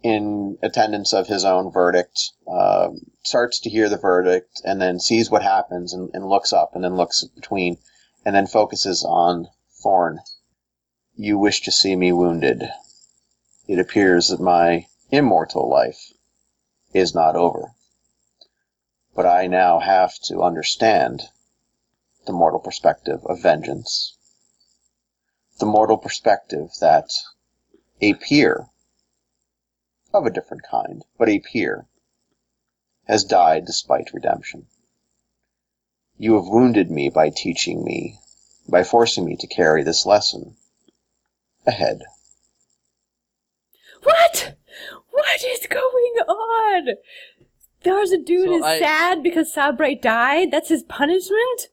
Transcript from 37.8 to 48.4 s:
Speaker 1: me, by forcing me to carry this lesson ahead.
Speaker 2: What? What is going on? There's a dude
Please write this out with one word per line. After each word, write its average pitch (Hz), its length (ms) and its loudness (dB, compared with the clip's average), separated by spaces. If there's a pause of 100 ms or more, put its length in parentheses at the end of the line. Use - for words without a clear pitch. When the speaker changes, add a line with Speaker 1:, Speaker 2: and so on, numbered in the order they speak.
Speaker 1:
me, - 360 -8 (480)
by - 160 4
forcing 113 420 0
me 78 120 -6
to - 100 -14
carry 78 360 2
this 80 220 -2
lesson - 500 0 (1120)
ahead. 64 360 -2 (2000)
Speaker 2:
What? 659 520 2 (560)
What 554 340 0
is 508 220 -6
going 494 460 0 (140)
on? 427 600 0 (960)
There's 381 280 2
a 370 60 4
dude 349 300 0